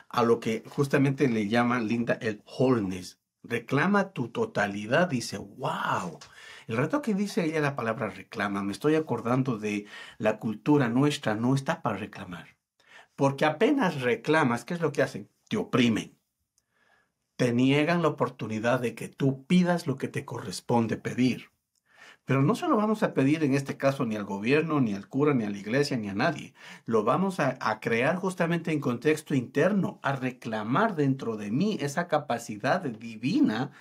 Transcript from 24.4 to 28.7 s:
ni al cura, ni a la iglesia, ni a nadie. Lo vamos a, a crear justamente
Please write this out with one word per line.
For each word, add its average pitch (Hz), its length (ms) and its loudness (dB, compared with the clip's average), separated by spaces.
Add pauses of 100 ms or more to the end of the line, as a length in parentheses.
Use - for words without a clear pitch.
ni 107 100 0
al 98 160 -8
cura, 143 240 2
ni 117 120 2
a 101 60 -4
la 101 60 -6
iglesia, 123 400 -2
ni 101 140 -6
a 98 40 -6
nadie. 147 380 -2 (320)
Lo 110 180 2
vamos 180 380 2
a, 131 180 0
a 113 220 -2
crear 120 360 0
justamente 175 540 -2